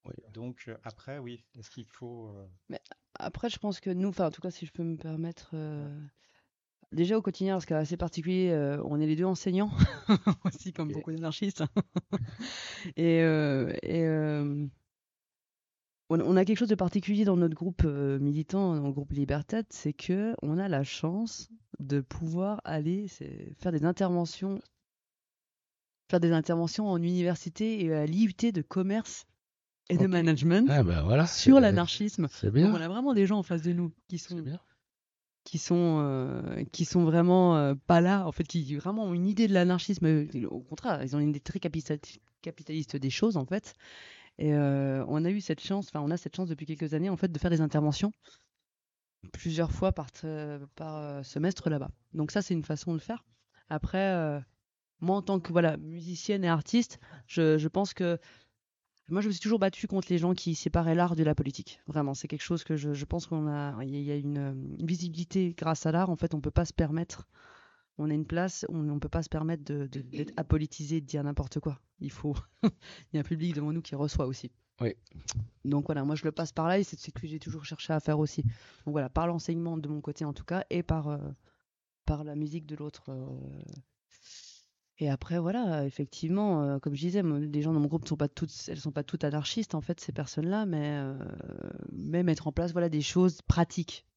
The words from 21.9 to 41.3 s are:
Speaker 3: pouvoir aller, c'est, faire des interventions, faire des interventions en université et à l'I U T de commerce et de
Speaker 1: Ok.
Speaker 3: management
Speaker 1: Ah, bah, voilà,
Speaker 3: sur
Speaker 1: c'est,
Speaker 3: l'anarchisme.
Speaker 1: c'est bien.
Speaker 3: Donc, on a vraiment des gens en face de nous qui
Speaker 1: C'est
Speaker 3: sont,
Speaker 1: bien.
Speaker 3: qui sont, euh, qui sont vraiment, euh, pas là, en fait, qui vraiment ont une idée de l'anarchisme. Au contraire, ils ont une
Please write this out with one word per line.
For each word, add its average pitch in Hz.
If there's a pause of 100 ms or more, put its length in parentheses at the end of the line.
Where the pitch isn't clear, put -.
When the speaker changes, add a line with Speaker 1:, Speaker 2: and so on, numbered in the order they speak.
Speaker 3:
pouvoir 175
aller, 165
c'est, -
faire 180
des 156
interventions, 175 (1500)
faire 180
des 170
interventions 170
en 180
université 180
et 160
à 151
l'I 185
U 185
T 233
de 170
commerce 190 (640)
et 180
de 180
Speaker 1:
Ok. 185
Speaker 3:
management 165
Speaker 1:
Ah, 139
bah, 85
voilà, 127
Speaker 3:
sur 262
Speaker 1:
c'est, 277
Speaker 3:
l'anarchisme. 175
Speaker 1:
c'est -
bien. 147
Speaker 3:
Donc, 208
on 165
a 165
vraiment 247
des 196
gens 208
en 185
face 170
de 175
nous 175 (160)
qui 175
Speaker 1:
C'est -
Speaker 3:
sont, 170
Speaker 1:
bien. 156 (840)
Speaker 3:
qui -
sont, 175
euh, 135
qui 170
sont 175
vraiment, 170
euh, 143 (120)
pas 170
là, 190
en 160
fait, 165
qui 147
vraiment 208
ont 180
une 175
idée 214
de 196
l'anarchisme. 175 (240)
Au 107
contraire, 151
ils 131
ont 147
une 147